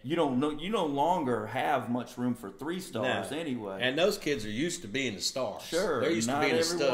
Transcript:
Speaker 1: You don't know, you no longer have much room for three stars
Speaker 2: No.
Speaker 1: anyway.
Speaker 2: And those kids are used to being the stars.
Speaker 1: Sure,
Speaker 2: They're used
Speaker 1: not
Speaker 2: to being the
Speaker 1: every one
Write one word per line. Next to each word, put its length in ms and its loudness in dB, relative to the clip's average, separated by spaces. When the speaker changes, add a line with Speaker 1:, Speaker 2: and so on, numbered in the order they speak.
Speaker 1:
You 140 -2
don't 240 4
know, 100 2
you 200 -4
no 160 2
longer 600 2
have 420 0
much 300 -4
room 160 0
for 160 -8
three 300 -6
stars 500 -2
Speaker 2:
No. 80 -6
Speaker 1:
anyway. 420 -4
Speaker 2:
And 160 2
those 220 4
kids 260 -2
are 60 -6
used 320 -2
to 60 -10
being 260 -2
the 60 -10
stars. 420 -4
Speaker 1:
Sure, 380 0
Speaker 2:
They're 100 2
used 160 2
Speaker 1:
not 140 2
Speaker 2:
to 80 4
being 80 4
the 100 4
Speaker 1:
every 120 0
one 160 4